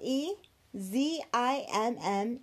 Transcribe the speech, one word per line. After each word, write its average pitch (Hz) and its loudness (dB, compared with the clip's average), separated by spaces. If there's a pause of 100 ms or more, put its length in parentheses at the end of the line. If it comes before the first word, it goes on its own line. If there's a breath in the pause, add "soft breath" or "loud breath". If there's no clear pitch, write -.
E 285 0 (440)
Z 262 0 (120)
I 254 2
M 226 2
M 202 0